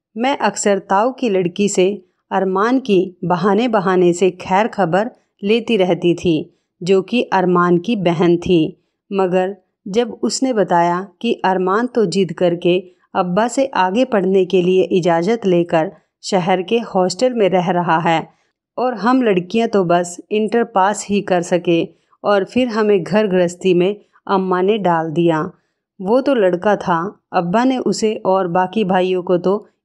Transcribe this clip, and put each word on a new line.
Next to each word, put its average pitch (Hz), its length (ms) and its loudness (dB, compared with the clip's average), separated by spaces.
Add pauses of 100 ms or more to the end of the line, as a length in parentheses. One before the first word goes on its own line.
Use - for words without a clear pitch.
(180)
मैं 262 200 -2
अक्सर 202 420 0
ताऊ 202 320 0
की 254 180 -4
लड़की 190 400 0
से 196 360 0 (260)
अरमान 196 480 0
की 190 460 0
बहाने 196 420 2
बहाने 185 460 2
से 185 180 0
खैर 190 360 0
खबर 196 440 -2 (320)
लेती 226 340 0
रहती 175 380 2
थी, 165 420 -4 (260)
जो 190 180 2
कि 226 220 -2
अरमान 180 540 2
की 226 180 -2
बहन 175 420 2
थी। 170 460 0 (300)
मगर 185 440 -2 (300)
जब 214 360 -4
उसने 262 300 -2
बताया 175 540 0 (140)
कि 233 120 -2 (120)
अरमान 190 420 0
तो 226 180 0
जिद 175 280 -2
करके 175 500 0 (320)
अब्बा 190 320 0
से 262 180 -2
आगे 185 400 0
पढ़ने 190 400 2
के 180 160 2
लिए 185 220 2
इजाज़त 180 640 0
लेकर 170 460 0 (320)
शहर 185 380 0
के 185 180 -2
हॉस्टल 190 540 -2
में 202 160 2
रह 180 220 0
रहा 175 280 0
है 165 280 0 (500)
और 247 160 -2
हम 240 280 0
लड़कियां 214 460 0
तो 208 160 0
बस 175 380 -2 (100)
इंटर 220 320 0
पास 202 460 -2
ही 202 120 0
कर 185 200 0
सके 170 460 0 (360)
और 196 200 2
फिर 247 240 -2
हमें 208 360 0
घर 202 240 0
गृहस्थी 180 460 0
में 185 280 0 (260)
अम्मा 190 340 0
ने 208 160 2
डाल 165 340 0
दिया। 165 400 0 (500)
वो 226 200 0
तो 277 120 0
लड़का 190 420 0
था, 190 480 -4 (100)
अब्बा 180 300 0
ने 262 140 0
उसे 214 380 -2
और 190 320 0
बाकी 185 360 0
भाइयों 185 400 0
को 180 140 0
तो 185 300 -2 (180)